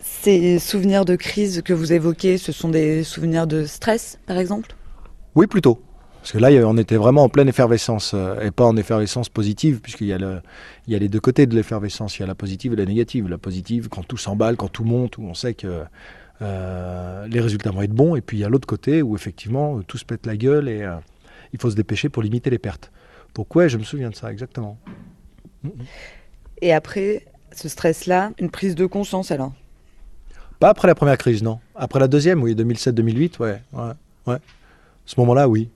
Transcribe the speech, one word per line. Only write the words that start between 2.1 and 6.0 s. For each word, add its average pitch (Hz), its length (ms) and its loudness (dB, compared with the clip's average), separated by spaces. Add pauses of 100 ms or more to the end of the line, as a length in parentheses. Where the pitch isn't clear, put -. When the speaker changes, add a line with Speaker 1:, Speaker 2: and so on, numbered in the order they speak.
Speaker 1:
ce 170 140 -6
sont - 160 -6
des 160 380 0
souvenirs 165 420 -2
de 156 160 -2
stress, - 640 -4
par 180 120 -4
exemple ? 196 380 -4 (580)
Speaker 2:
Oui, 190 140 6
plutôt. 131 340 2 (400)